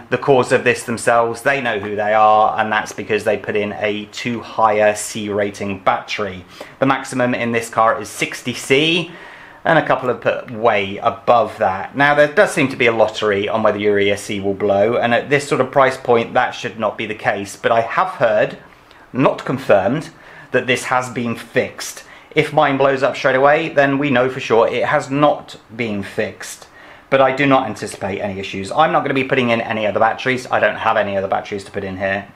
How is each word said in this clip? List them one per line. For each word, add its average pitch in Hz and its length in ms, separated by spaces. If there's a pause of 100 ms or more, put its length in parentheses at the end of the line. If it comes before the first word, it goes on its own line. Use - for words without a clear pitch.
(100)
the 123 80
cause 135 340
of 113 100
this 117 200
themselves. 117 580
They 139 220
know 113 160
who 104 180
they 104 160
are, 107 480
and 107 100
that's 107 220
because 104 320
they 104 140
put 107 180
in 104 220
a 104 340
too 117 280
high 110 340
a 104 200
C 104 360
rating 101 480
battery. 104 680 (340)
The 135 80
maximum 131 480
in 117 180
this 117 180
car 113 280
is 107 120
sixty - 420
C, 160 580 (540)
and 160 140
a 147 80
couple 127 240
have 117 100
put - 300
way 104 480
above 113 580
that. 95 400
Now, 143 180
there 147 160
does 185 220
seem 139 160
to 120 80
be 120 120
a 113 40
lottery 107 560
on 110 140
whether 107 160
your 104 200
E 101 120
S 98 140
C 107 140
will 98 140
blow, 101 440
and 117 180
at 117 160
this 143 180
sort 135 140
of 131 100
price 131 240
point, 117 380
that 123 160
should 110 280
not 107 200
be 113 80
the 104 80
case. 101 420
But - 160
I 113 80
have 165 280
heard 113 500 (540)
not 139 320
confirmed 120 640 (420)
that 120 140
this 123 180
has 127 260
been 117 260
fixed. - 680 (300)
If 151 180
mine 143 240
blows 135 260
up 127 140
straight 131 200
away, 151 320
then 139 300
we 143 120
know 127 200
for 135 100
sure 113 260
it 113 180
has 139 260
not 143 460 (200)
been 107 260
fixed. - 640 (440)
But 135 100
I 131 160
do 143 100
not 131 200
anticipate 101 540
any 98 200
issues. 98 320
I'm 160 180
not 156 120
gonna 139 100
be 135 120
putting 131 260
in 113 100
any 110 260
other 104 140
batteries. 123 500
I 113 100
don't 107 160
have 110 200
any 98 180
other 95 140
batteries 98 360
to - 60
put 98 140
in 95 140
here, 98 380